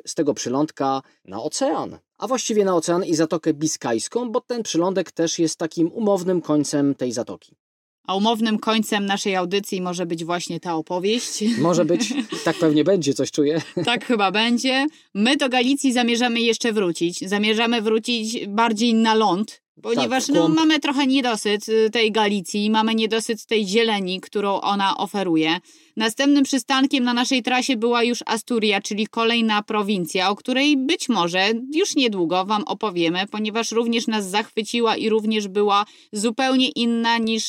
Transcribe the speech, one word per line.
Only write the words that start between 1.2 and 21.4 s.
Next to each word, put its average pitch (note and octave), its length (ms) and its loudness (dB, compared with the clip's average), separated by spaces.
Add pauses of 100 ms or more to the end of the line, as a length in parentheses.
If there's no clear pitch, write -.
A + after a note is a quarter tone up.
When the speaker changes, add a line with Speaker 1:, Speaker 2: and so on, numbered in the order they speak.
Speaker 1:
na F#2+ 180 -12
ocean. D#3+ 540 -4 (200)
A G3+ 100 -8
właściwie A3 380 0
na F#3 100 2
ocean E3+ 300 0
i E3 100 -2
Zatokę D#3+ 380 0
Biskajską, D3 760 -4
bo A#3+ 100 -2
ten A#3+ 220 -6
przylądek F3+ 480 -2
też E3 280 -2
jest D#3+ 200 0
takim E3+ 320 -2
umownym F#3 500 0
końcem C#3+ 540 0
tej B2+ 160 -4
zatoki. A2 440 -10 (520)
Speaker 2:
A F#3 80 -2
umownym A3 440 2
końcem G#3+ 460 0
naszej G3 300 -2
audycji F#3 460 -2
może F3+ 240 -4
być E3+ 200 -6
właśnie F3 340 -4
ta F3 160 -6
opowieść. F#3 680 -4 (140)
Speaker 1:
Może E3+ 280 2
być. G3+ 280 0 (120)
Speaker 2:
<laughs> - 200 -8
Speaker 1:
Tak D#3+ 120 0
pewnie D3+ 260 4
będzie, D#3 300 2
coś C3 180 -4
czuję. D3+ 300 0 (240)
Speaker 2:
Tak A#3+ 200 -2
chyba G#3 260 2
będzie. A#3+ 560 0 (260)
My A#3+ 240 2
do C#4+ 120 0
Galicji B3+ 440 2
zamierzamy A#3 480 2
jeszcze A3+ 320 0
wrócić. F3 460 0 (100)
Zamierzamy A3 520 2
wrócić A3 680 -2
bardziej A3+ 460 2
na A3+ 220 4
ląd, G#3 460 0 (200)
ponieważ, A#3+ 440 0
Speaker 1:
Tak, C#4 60 -2
w C#4+ 40 4
Speaker 2:
no, E4+ 60 6
Speaker 1:
głąb. D#4+ 140 4
Speaker 2:
mamy D#4 240 4
trochę C#4+ 280 0
niedosyt, A3+ 600 0